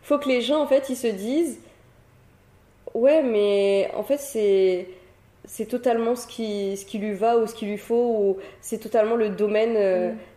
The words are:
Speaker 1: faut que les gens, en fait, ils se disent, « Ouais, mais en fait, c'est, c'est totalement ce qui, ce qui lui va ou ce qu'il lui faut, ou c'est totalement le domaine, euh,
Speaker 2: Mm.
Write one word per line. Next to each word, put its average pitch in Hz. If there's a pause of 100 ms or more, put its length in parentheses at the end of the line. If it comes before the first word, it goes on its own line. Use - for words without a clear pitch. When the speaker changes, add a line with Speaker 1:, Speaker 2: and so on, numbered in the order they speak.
Speaker 1:
faut 294
que 277
les 247
gens, 285
en 277
fait, 269
ils 254
se 247
disent, « 233 (1400)
Ouais, 285
mais 202
en -
fait, 269
c'est, 190 (580)
c'est 214
totalement 233
ce 240
qui, 202
ce 196
qui -
lui 208
va 226
ou 226
ce 226
qu'il 208
lui 208
faut, 233
ou 196 (240)
c'est 220
totalement 220
le 214
domaine, 214
euh, 185
Speaker 2:
Mm. - (200)